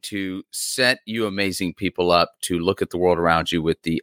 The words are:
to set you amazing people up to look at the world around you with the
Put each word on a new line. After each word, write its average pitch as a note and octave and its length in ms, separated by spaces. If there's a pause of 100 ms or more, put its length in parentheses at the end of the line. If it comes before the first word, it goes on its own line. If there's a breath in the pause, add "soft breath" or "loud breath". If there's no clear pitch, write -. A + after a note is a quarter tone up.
to G2 480
set - 540
you A2 200
amazing G2 480
people F2+ 380
up E2+ 300
to F2 180
look F#2 220
at F#2 80
the F2+ 80
world F2 200
around E2 320
you E2+ 100
with D#2+ 220
the E2 200